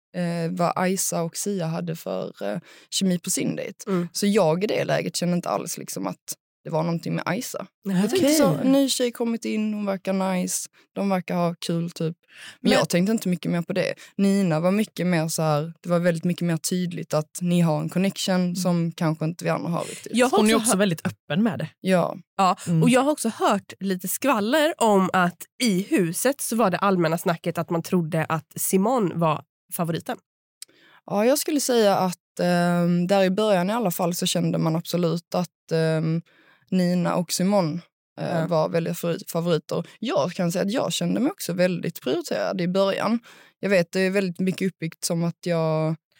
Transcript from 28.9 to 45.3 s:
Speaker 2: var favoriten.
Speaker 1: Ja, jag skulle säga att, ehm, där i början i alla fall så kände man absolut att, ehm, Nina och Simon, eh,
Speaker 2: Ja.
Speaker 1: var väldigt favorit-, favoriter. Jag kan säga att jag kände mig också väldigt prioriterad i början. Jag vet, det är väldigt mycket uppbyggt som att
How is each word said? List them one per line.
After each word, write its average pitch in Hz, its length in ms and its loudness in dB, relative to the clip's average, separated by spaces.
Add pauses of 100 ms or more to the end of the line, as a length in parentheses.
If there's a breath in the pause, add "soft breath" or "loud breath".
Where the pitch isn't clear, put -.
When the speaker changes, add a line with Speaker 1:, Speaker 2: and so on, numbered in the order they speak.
Speaker 2:
var 160 240 0 (340)
favoriten. 170 400 -4 (880 loud breath)
Speaker 1:
Ja, 202 200 0
jag 285 120 4
skulle 302 220 -2
säga 220 360 4
att, - 440 -2
ehm, 175 640 2
där 196 180 4
i 185 60 4
början 196 400 2
i - 20 -2
alla 226 180 0
fall 175 240 -2
så 185 120 -4
kände 170 320 0
man 165 180 0
absolut 170 580 -2
att, - 380 -6
ehm, 160 500 0 (480 soft breath)
Nina 175 440 2
och 180 180 -2
Simon, 175 480 0 (400)
eh, - 180 -2
Speaker 2:
Ja. 160 80 0
Speaker 1:
var 160 220 2
väldigt 170 300 -2
favorit-, - 320 -6
favoriter. 170 560 -2 (120 loud breath)
Jag 214 340 -2
kan 175 200 -2
säga 180 120 0
att 202 80 -4
jag 226 200 -2
kände 180 280 -2
mig 302 120 0
också - 200 -8
väldigt 180 480 -2
prioriterad 214 600 -4
i 175 80 0
början. 196 500 0 (420 loud breath)
Jag 190 100 -2
vet, 180 220 2
det 190 80 0
är 190 100 2
väldigt 190 300 -2
mycket 185 280 -2
uppbyggt - 360 -10
som 170 200 0
att 170 220 -4